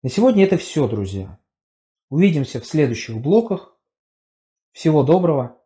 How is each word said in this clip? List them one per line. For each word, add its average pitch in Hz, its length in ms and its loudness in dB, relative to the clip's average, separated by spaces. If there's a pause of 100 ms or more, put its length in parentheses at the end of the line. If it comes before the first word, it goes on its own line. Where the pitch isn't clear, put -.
На 131 60 -6
сегодня 208 360 4
это 190 120 0
все, 147 320 -2
друзья. 98 500 -8 (720)
Увидимся 147 520 0
в - 60 -20
следующих 120 540 -2
блоках. 190 560 -2 (920)
Всего 156 320 0
доброго. 151 640 0